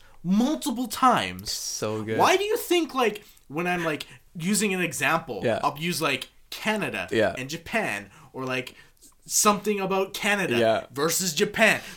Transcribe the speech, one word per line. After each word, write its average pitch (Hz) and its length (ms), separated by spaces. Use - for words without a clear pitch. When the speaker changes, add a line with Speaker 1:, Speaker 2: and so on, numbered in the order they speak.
Speaker 1:
multiple 240 640
times." 107 640
Speaker 2:
So - 520
good. 110 160
Speaker 1:
Why 330 180
do 403 80
you 427 120
think, 349 380
like, 233 300
when 156 180
I'm, 175 160
like, 151 220
using 196 360
an 185 80
example, 160 600
Speaker 2:
Yeah. 113 200
Speaker 1:
I'll 143 140
use, 165 240
like, 139 280
Canada 135 600
Speaker 2:
Yeah. 107 260
Speaker 1:
and 131 120
Japan, 147 600
or, 131 140
like, 127 300
something 208 540
about 190 340
Canada 190 440
Speaker 2:
Yeah. 113 340
Speaker 1:
versus 165 420
Japan? 202 480